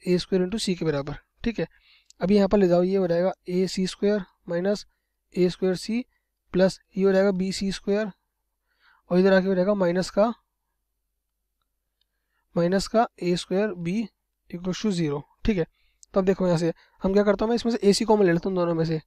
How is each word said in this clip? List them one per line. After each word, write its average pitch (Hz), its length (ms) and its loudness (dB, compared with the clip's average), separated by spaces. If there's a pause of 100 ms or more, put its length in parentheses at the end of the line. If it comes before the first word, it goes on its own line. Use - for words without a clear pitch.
ए 180 100 2
स्क्वायर 185 280 -2
into 208 140 -6
C 190 180 -2
के 170 80 -6
बराबर, 143 300 -4 (280)
ठीक 226 160 -4
है। 165 80 -4 (540)
अभी 190 140 2
यहाँ 196 120 4
पर 214 100 2
ले 196 100 4
जाओ, 175 160 4
ये 185 140 0
हो 185 100 0
जाएगा 175 240 0 (180)
ए 180 180 0
सी 185 200 -4
स्क्वायर 202 340 -2 (280)
माइनस 185 360 -2 (500)
ए 180 140 2
स्क्वायर 185 260 -2
सी 226 280 -4 (500)
प्लस 180 260 2 (180)
ये 190 60 0
हो 196 80 4
जाएगा 196 200 2
बी 190 200 -4
सी 196 200 -6
स्क्वायर 202 400 -4 (1000)
और 180 80 4
इधर 190 140 6
आके 185 140 2
हो 190 80 0
जाएगा 180 180 2
माइनस 185 360 -2
का, 208 180 2 (2250)
माइनस 180 320 0
का 226 200 2 (140)
ए 175 140 0
स्क्वायर 196 440 -4
B 175 180 -4 (520)
equals 180 360 -8
to 208 80 0
zero, 151 280 -2 (240)
ठीक 220 120 2
है। 160 80 0 (480)
तो 202 60 2
अब 190 60 0
देखो 185 220 0
यहाँ 175 100 2
से 165 160 -2 (280)
हम 190 120 0
क्या 202 100 4
करता 202 220 0
हूँ, 220 40 -2
मैं 240 60 0
इसमें 233 160 -2
से 233 120 -2
एसी 202 220 4
कॉमन 214 200 4
ले 170 80 4
लेता 170 160 -2
हूँ 185 80 -2
दोनों 170 180 0
में 160 100 0
से, 160 220 -4